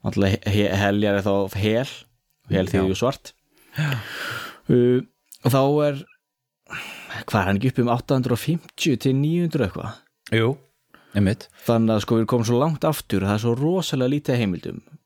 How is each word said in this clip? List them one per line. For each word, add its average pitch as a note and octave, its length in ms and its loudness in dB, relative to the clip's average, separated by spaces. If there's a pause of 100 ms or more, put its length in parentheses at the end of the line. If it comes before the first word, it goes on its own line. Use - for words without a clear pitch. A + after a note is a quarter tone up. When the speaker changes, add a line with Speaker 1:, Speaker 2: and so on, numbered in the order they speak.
Speaker 1:
náttúrulega G2 420 2
he-, G#2 80 0
he-, G2+ 240 2
heljar G2+ 400 2
er G2 80 -2
þá G2 320 0
hel, A2 320 0 (580)
og - 80 -2
hel F#2 140 2
þýðir F#2+ 160 2
Speaker 2:
Já. F#2+ 80 0
Speaker 1:
jú - 80 -4
svart. - 320 -4 (400)
Speaker 2:
Já. D3+ 160 -2 (800)
Speaker 1:
Uh, B2 340 4 (400)
og C3+ 80 2
þá C3 120 4 (200)
er, C#3+ 180 0 (1300)
hvað - 160 -2
er F2+ 60 2
hann G2 100 0
ekki B2+ 160 0
upp - 80 -2
um A#2+ 80 2
átta B2 280 0
hundruð B2+ 200 0
og - 60 -8
fimmtíu D#3 580 -2
til C3 160 0
níu E3 300 0
hundruð C#3+ 180 0
eitthvað? F2+ 340 -8 (300)
Speaker 2:
Jú, A2+ 200 2 (640)
einmitt. G2+ 340 0 (180)
Speaker 1:
Þannig A2+ 300 2
að G#2 80 0
sko A#2 120 0
við A2+ 60 2
erum A2 80 -2
komin A#2 200 0
svo A#2+ 100 2
langt D#3 260 0
aftur G2+ 400 -2
og G2+ 60 0
það G#2 60 2
er G#2+ 60 -2
svo A#2 120 0
rosalega C#3+ 580 -2
lítið C#3+ 220 -2
af A#2+ 80 0
heimildum. - 380 -4 (240)